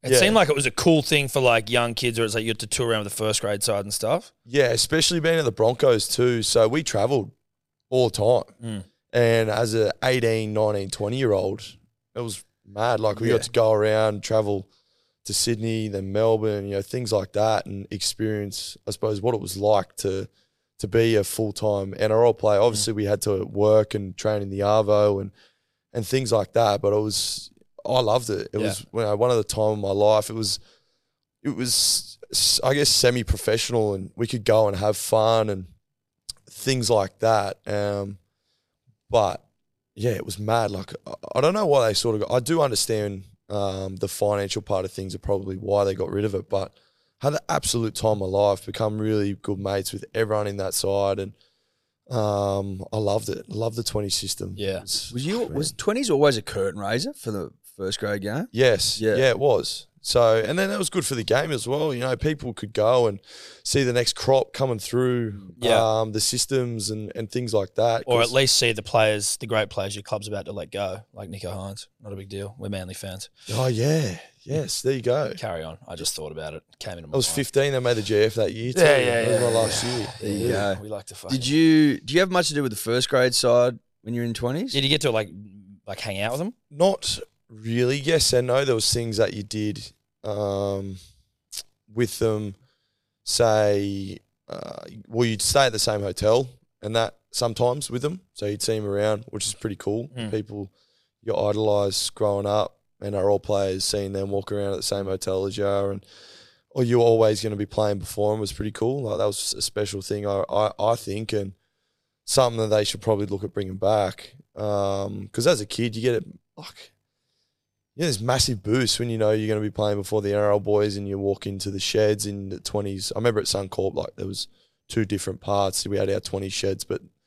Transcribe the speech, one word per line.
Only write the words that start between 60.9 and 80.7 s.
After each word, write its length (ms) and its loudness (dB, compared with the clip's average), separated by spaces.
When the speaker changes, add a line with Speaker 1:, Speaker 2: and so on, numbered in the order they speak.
Speaker 2:
for 100 -4
the 100 -2
game 260 2
as 160 -4
well. 260 0
You 60 -6
know, 160 -2
people 380 -4
could 180 -12
go 360 4
and 120 -4
see 180 0
the 80 2
next 240 0
crop 380 2
coming 260 -2
through, 800 -2
Speaker 1:
Yeah. 240 4
Speaker 2:
um, 140 -2
the 80 -2
systems 680 -2
and, 240 -8
and 160 -8
things 240 -4
like 220 0
that. 320 2
Speaker 1:
Or 140 4
at 60 2
Speaker 2:
'Cause 60 -4
Speaker 1:
least 220 4
see 160 4
the 120 -4
players, 540 2
the 100 -10
great 220 0
players 280 -4
your 60 -12
club's 260 -6
about 160 -6
to 80 -10
let 180 -10
go, 300 -6
like 180 -14
Nicho 240 -10
Hynes. 340 -12
Not 120 -16
a 20 -10
big 140 -14
deal. 280 -10
We're 120 -10
Manly 240 -8
fans. 360 -12
Speaker 2:
Oh, 160 0
yeah. 500 0
Yes, 380 -6
there 120 0
you 80 -4
go. 360 -2
Speaker 1:
Carry 240 -6
on. 160 -12
I 80 -12
just 180 -4
thought 160 -12
about 220 -10
it. 100 -16
Came 200 -12
into 100 -18
my 60 -4
Speaker 2:
I 20 0
was 100 2
Speaker 1:
mind. 80 -4
Speaker 2:
fifteen, 380 0
they 80 0
made 160 2
the 40 0
G 140 0
F 200 4
that 180 0
year, 180 -6
too. 80 -2
Speaker 1:
Yeah, 180 8
yeah, 80 4
Speaker 2:
That 220 2
was 0 -
Speaker 1:
yeah, 180 4
Speaker 2:
my 60 2
Speaker 1:
yeah. 80 2
Speaker 2:
last 240 0
year. 380 -4
Speaker 3:
There 100 -4
you 160 -2
Speaker 1:
Yeah, 280 0